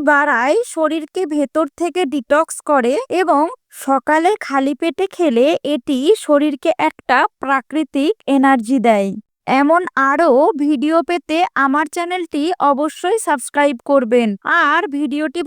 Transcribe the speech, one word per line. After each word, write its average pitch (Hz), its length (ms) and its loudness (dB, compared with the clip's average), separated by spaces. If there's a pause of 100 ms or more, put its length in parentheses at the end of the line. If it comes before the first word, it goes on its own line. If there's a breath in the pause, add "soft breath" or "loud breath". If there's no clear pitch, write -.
(120)
বাড়ায়, 285 460 2 (180)
শরীরকে 320 460 -4 (140)
ভেতর 294 300 0 (140)
থেকে 349 220 -2 (120)
ডিটক্স 302 420 -2 (140)
করে 262 240 2 (280)
এবং 311 220 2 (420)
সকালে 302 460 2 (160)
খালি 277 340 0
পেটে 330 240 -2 (100)
খেলে 262 300 2 (280)
এটি 285 240 -2 (280)
শরীরকে 294 460 0 (180)
একটা - 280 -2 (240)
প্রাকৃতিক 277 720 -2 (220)
এনার্জি 269 420 2 (100)
দেয়। 202 220 2 (520)
এমন 320 200 4 (280)
আরও 294 220 2 (340)
ভিডিও 302 320 0 (120)
পেতে 339 280 -2 (280)
আমার 285 200 0 (100)
চ্যানেলটি 339 480 -4 (280)
অবশ্যই 311 460 -2 (100)
সাবস্ক্রাইব 285 500 0 (140)
করবেন, 240 380 2 (380)
আর 311 140 0 (160)
ভিডিওটি 294 500 -4